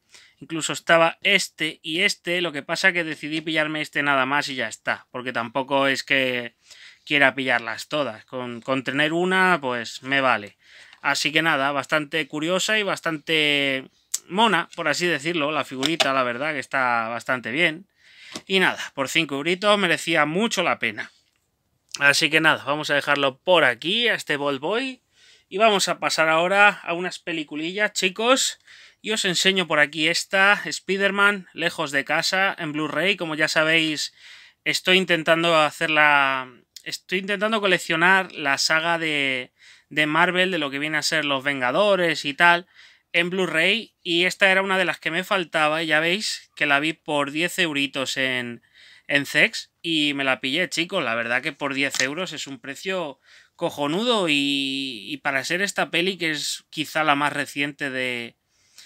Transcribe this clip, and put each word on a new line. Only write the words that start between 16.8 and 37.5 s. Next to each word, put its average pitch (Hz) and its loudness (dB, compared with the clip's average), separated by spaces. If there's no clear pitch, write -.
bastante 117 -4
bien. 165 0
Y 190 2
nada, 135 2
por 131 -4
cinco 151 -2
euritos 185 2
merecía 165 2
mucho 185 0
la 131 0
pena. 117 -6
Así 143 4
que 156 4
nada, 156 4
vamos 147 -4
a 147 2
dejarlo 139 0
por 165 4
aquí, 170 0
a 208 2
este 151 -4
Bolt 143 -2
Boy. 247 -4
Y 185 -8
vamos 208 4
a - -2
pasar 160 2
ahora 185 6
a 170 -6
unas 175 -6
peliculillas, 165 -4
chicos. 220 0
Y 208 -6
os 220 -2
enseño 185 2
por 156 2
aquí 156 2
esta, 196 2
Spider-Man, 196 0
Lejos 160 -4
de 139 0
Casa, 185 0
en 156 -6
Blu-ray. 151 -2
Como 165 -4
ya 156 0
sabéis, 160 0
estoy 185 2
intentando 165 4
hacer 156 2
la, 139 4
estoy 180 -6
intentando 208 -2